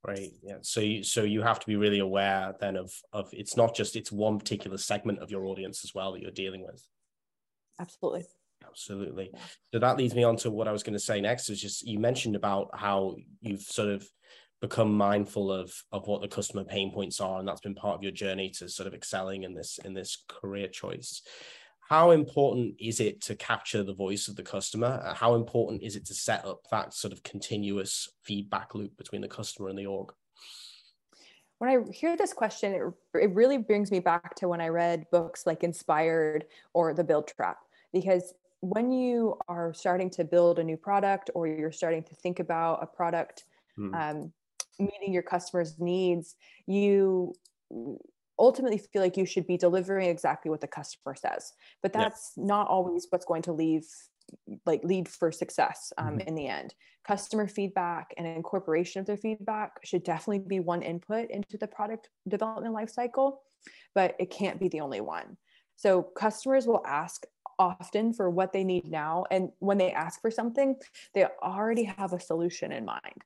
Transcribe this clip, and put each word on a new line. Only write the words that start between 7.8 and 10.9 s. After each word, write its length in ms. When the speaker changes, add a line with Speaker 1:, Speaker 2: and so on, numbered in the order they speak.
Speaker 1:
Absolutely. 680
Speaker 2:
Yeah. 60
Speaker 1:
So 60
that 180
leads 180
me 80
on 140
to 120
what 180
I 40
was 100
gonna 160